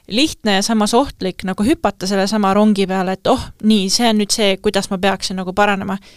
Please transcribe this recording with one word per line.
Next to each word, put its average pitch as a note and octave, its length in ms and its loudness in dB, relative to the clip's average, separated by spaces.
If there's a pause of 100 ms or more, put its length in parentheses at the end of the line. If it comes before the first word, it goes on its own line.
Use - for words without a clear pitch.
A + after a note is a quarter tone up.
lihtne A3+ 480 -2
ja F#3+ 60 2
samas G#3 320 0
ohtlik A#3 500 -2
nagu F#3+ 200 -4
hüpata G#3+ 440 -2
selle G3 200 0
sama G3+ 260 0
rongi G#3 340 2
peale, F#3 240 -2
et - 160 -6
oh, B3+ 160 2 (200)
nii, G#3 260 2
see A#3+ 200 2
on A3 80 2
nüüd G#3 140 -2
see, G3 260 0
kuidas G3+ 320 -2
ma G3 80 -4
peaksin G3 400 -2
nagu F#3 160 -6
paranema. G3 440 0 (200)